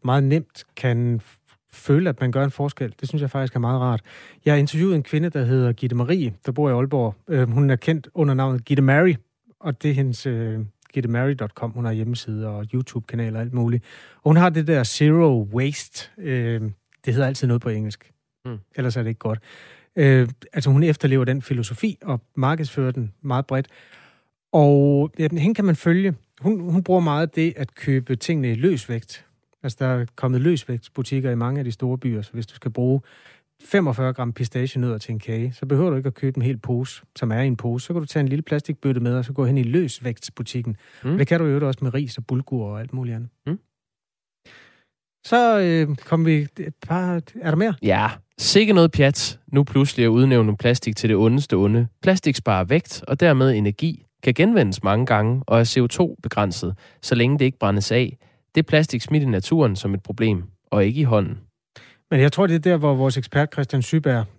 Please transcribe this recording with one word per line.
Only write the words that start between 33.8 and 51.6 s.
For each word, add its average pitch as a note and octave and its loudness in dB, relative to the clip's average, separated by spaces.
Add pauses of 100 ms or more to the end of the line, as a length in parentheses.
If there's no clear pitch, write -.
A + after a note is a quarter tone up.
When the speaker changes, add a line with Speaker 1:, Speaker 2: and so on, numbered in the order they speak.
Speaker 1:
gram A#2+ -6
pistachienødder B2 -4
til G#2+ -10
en A2 -6
kage, A#2 -6
så B2+ -10
behøver C#3+ 2
du D3 0
ikke C3 -4
at B2+ -4
købe C3 -4
en A#2+ 0
hel B2+ 0
pose, B2 -6 (140)
som A#2 -2
er A#2 0
i C3+ 0
en B2+ 0
pose. A#2+ -4
Så - -8
kan E3+ -2
du D3 -6
tage D3+ -2
en C#3 0
lille C#3 -2
plastikbøtte C#3+ -2
med, A#2+ 0
og B2+ -2
så C3 -10
gå C3+ 0
hen C3+ 2
i B2+ 2
løsvægtsbutikken. A#2+ -4 (260)
Speaker 2:
Mm. D3 -2
Speaker 1:
Det C#3 2
kan E3+ 2
du E3 0
i - 2
øvrigt C#3+ 2
også C3 -2
med B2+ -2
ris C3+ -4
og A#2 -12
bulgur B2 -4
og G#2 -8
alt A2+ -12
muligt B2 -8
andet. A#2 -10 (160)
Speaker 2:
Mm. F3 -6 (1700)
Speaker 1:
Så, A#3 4
øh, E3 2
kom D#3+ -2
vi D3+ 2 (120)
et - -10 (140)
par... F3 -2 (200)
Er E3 -4
der D3+ 2
mere? G3+ 0
Speaker 2:
Ja. G#2 2 (280)
"Sikke G#3 0
noget E3+ 6
pjat, - 0
nu C#3 2
pludselig C3+ 0
at A2+ 4
udnævne A#2 4
plastik A#2+ -2
til - -2
det G#2+ 4
ondeste A#2 2
onde. G#2+ 2 (140)